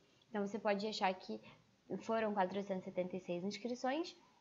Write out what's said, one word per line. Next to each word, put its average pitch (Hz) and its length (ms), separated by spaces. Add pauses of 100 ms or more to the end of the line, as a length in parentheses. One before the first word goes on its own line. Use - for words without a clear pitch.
(300)
Então 202 160
você 202 140
pode 202 260
achar 208 280
que 214 280 (580)
foram 220 360
quatrocentos 190 480
e - 20
setenta 185 320
e - 40
seis 175 220
inscrições, 247 720 (260)